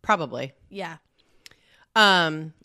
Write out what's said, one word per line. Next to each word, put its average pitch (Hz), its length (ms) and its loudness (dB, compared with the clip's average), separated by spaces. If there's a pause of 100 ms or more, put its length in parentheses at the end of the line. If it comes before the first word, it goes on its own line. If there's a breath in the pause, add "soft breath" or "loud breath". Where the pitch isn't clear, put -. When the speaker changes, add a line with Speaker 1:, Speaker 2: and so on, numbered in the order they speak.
Speaker 1:
Probably. 131 500 -4 (160)
Speaker 2:
Yeah. 180 280 -14 (960 loud breath)
Speaker 1:
Um, 165 580 2 (120)